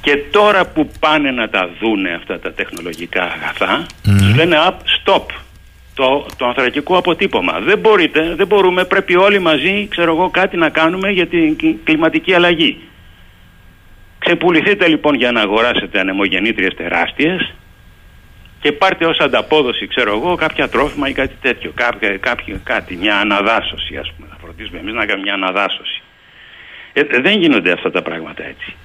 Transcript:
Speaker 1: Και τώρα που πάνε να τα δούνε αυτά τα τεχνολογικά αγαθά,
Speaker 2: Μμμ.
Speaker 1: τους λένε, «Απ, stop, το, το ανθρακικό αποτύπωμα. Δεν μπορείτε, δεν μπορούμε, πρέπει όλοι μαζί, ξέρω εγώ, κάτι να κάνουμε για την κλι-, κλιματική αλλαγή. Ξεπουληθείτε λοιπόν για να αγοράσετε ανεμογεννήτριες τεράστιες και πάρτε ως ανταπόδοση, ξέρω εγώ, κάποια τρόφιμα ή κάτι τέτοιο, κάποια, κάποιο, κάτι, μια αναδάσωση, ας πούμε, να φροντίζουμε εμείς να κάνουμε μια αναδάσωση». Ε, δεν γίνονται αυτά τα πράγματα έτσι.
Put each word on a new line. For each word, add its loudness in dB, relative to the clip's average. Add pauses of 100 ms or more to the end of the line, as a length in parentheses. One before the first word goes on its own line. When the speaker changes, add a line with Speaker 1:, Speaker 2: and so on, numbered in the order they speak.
Speaker 1:
Και 2 (140)
τώρα 4
που -2 (100)
πάνε 2
να -4
τα -2 (100)
δούνε 0
αυτά -8
τα -8
τεχνολογικά -8
αγαθά, -4 (200)
Speaker 2:
Μμμ. 4
Speaker 1:
τους 4
λένε, 4
«Απ, 2 (240)
stop, 2 (720)
το, 0 (100)
το -2
ανθρακικό 0
αποτύπωμα. 0
Δεν 2
μπορείτε, 2
δεν 0
μπορούμε, 4
πρέπει 0
όλοι 4
μαζί, 0
ξέρω 0
εγώ, 0
κάτι 0
να 2
κάνουμε 0
για 0
την 2
κλι-, 0
κλιματική 2
αλλαγή. 2 (1400)
Ξεπουληθείτε 2
λοιπόν 2
για 0
να 0
αγοράσετε 0
ανεμογεννήτριες 0
τεράστιες -2 (1080)
και 0
πάρτε 0
ως 0
ανταπόδοση, 0
ξέρω 0
εγώ, 0
κάποια -2
τρόφιμα -2
ή -6
κάτι -4
τέτοιο, -4
κάποια, -2
κάποιο, -6
κάτι, -4
μια 0
αναδάσωση, -2
ας -10
πούμε, -20
να -20
φροντίζουμε -14
εμείς -10
να -2
κάνουμε -2
μια -4
αναδάσωση». -2 (920)
Ε, 0 (180)
δεν 2
γίνονται 4
αυτά -2
τα -2
πράγματα -10
έτσι. -14 (100)